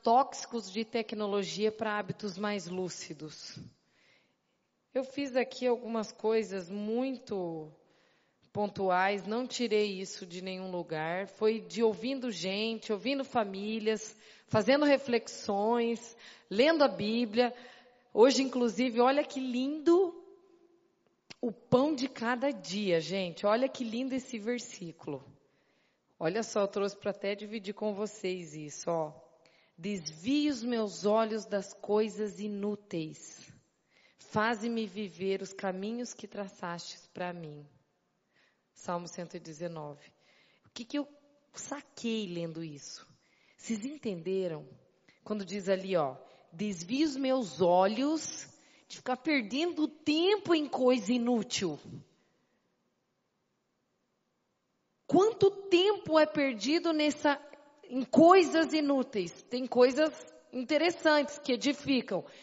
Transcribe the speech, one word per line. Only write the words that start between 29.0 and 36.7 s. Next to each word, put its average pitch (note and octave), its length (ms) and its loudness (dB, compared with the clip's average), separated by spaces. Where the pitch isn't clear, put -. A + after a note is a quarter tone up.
"Desvie F#3+ 720 -2
os A#3+ 160 -2
meus A3 420 -2
olhos A3 400 2
das F#3+ 260 -4
coisas G#3 680 -2
inúteis. G3+ 1080 -8
Faze-me A3+ 680 -2
viver F#3+ 560 -4
os F#3+ 120 -12
caminhos G3+ 600 -6
que - 140 -16
traçastes F#3+ 880 -10